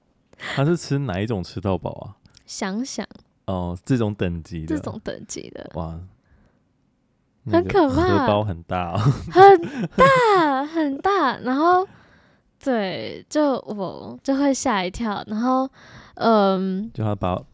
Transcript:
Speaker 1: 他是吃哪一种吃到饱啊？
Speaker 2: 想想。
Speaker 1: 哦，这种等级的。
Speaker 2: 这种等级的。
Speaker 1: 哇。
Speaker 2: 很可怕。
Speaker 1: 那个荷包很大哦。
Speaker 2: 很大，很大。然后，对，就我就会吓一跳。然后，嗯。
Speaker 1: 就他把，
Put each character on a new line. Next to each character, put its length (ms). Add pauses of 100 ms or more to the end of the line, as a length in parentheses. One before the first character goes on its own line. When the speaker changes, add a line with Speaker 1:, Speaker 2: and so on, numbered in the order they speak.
(560)
Speaker 1:
他 100
是 100
吃 240
哪 200
一 60
种 160
吃 200
到 160
饱 140
啊？ 260 (280)
Speaker 2:
想 380
想。 240 (380)
Speaker 1:
哦， 400
这 120
种 160
等 300
级 220
的。 20
Speaker 2:
这 160
种 180
等 240
级 260
的。 240
Speaker 1:
哇。 220 (1500)
Speaker 2:
很 200
可 220
怕。 140
Speaker 1:
那 80
个 100
荷 80
包 160
很 200
大 280
哦。 60 (340)
Speaker 2:
很 640
大， 680
很 320
大。 400
然 180
后， 320 (760)
对， 680
就 320
我 600
就 140
会 180
吓 300
一 80
跳。 360
然 120
后， 300 (460)
嗯。 800
Speaker 1:
就 80
他 140
把， 260 (120)